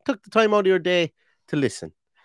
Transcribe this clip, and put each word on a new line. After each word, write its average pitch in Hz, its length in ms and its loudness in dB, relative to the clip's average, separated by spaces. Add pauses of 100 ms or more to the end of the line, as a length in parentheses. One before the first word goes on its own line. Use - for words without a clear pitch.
took 254 160 -4
the - 80 -20
time 214 240 2
out 208 60 2
of 190 80 0
your 185 100 4
day 175 360 -2 (340)
to - 80 -8
listen. 120 360 -4 (340)